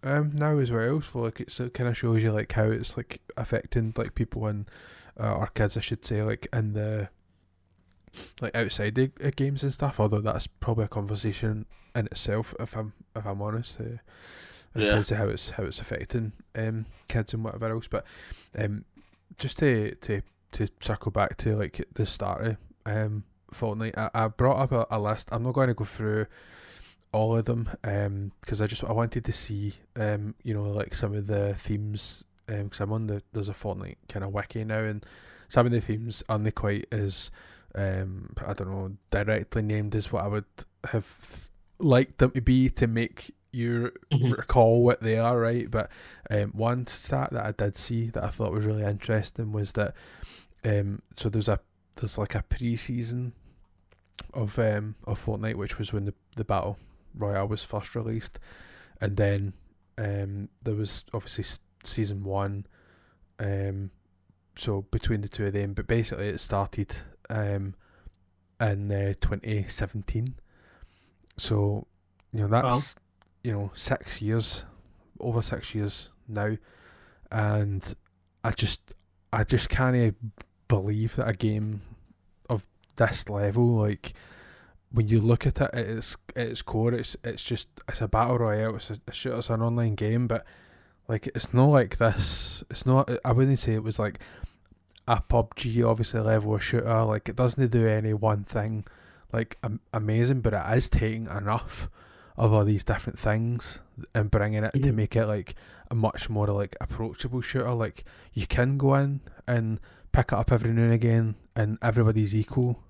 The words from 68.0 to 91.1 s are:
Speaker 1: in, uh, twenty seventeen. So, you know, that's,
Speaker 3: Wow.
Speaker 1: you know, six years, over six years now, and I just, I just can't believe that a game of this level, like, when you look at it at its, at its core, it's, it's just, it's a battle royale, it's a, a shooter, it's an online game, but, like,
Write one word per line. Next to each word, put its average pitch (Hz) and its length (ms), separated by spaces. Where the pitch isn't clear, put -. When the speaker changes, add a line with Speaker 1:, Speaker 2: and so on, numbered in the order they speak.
Speaker 1:
in, 101 300
uh, 98 300
twenty 104 480
seventeen. 110 640
So, 104 500
you 110 80
know, 101 80
that's, 123 480
Speaker 3:
Wow. - 40
Speaker 1:
you 117 80
know, 101 220
six - 480
years, 110 420
over 117 220
six - 320
years 104 360
now, 107 300
and 104 640
I - 80
just, - 300
I 110 120
just - 240
can't 123 480
believe 107 500
that 113 120
a 113 40
game 107 500
of 110 160
this - 320
level, 104 480
like, 104 380
when 113 160
you 110 120
look 113 240
at - 160
it 139 140
at 117 120
its, 110 300
at 120 100
its 117 160
core, 117 320
it's, 117 300
it's - 180
just, - 260
it's - 120
a 113 60
battle 120 320
royale, 110 380
it's - 140
a, 104 60
a - 40
shooter, 120 260
it's 120 120
an 113 100
online 117 360
game, 113 320
but, 113 180
like, 113 260